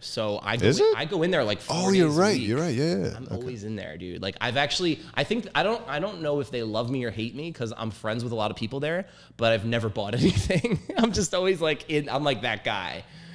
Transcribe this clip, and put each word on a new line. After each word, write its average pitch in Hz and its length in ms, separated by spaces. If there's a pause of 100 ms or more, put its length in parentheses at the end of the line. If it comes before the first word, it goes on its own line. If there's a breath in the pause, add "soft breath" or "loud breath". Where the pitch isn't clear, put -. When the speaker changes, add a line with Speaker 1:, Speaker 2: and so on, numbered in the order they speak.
Speaker 1:
So 107 420
I 110 140
go 120 100
Speaker 2:
Is 170 140
Speaker 1:
in, 415 60
Speaker 2:
it? 440 120
Speaker 1:
I 139 60
go 160 180
in 175 80
there, 160 140
like, 104 160
four - 160
Speaker 2:
Oh, 185 160
you're 180 160
Speaker 1:
days 151 100
a - 20
Speaker 2:
right. 202 160
Speaker 1:
week. 123 120
Speaker 2:
You're 117 100
right. 160 160
Yeah, 156 220
yeah. 185 200
Speaker 1:
I'm 127 100
Speaker 2:
Okay. 139 100
Speaker 1:
always - 260
in 110 140
there, 92 200
dude. 90 260
Like, 98 180
I've 120 160
actually, 156 420 (160 loud breath)
I 131 80
think, 214 320
I 156 80
don't, 220 240
I 143 140
don't 190 200
know 147 200
if 127 100
they 120 140
love 110 260
me 131 140
or 113 80
hate 110 240
me 165 160
'cause 117 240
I'm 110 160
friends 113 320
with 120 80
a 117 40
lot 107 140
of 104 60
people 117 240
there, 165 260 (300 loud breath)
but 113 160
I've 110 140
never 113 220
bought 104 260
<laughs> - 20
anything. 180 640 (180)
I'm 233 140
just 180 200
always, 185 280
like, 156 280
in, 147 200
I'm, 135 160
like, 135 180
that 113 220
guy. 90 400 (300 loud breath)